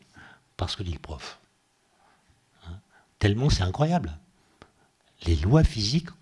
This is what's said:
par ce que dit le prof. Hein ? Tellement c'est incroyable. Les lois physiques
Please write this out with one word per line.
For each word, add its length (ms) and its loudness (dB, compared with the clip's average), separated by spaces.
par 120 -4
ce 80 -8
que 60 -10
dit 100 -6
le 60 -8
prof. 420 -14
Hein ? 140 -16
Tellement 300 2
c'est 120 2
incroyable. 560 0
Les 100 4
lois 280 6
physiques 460 0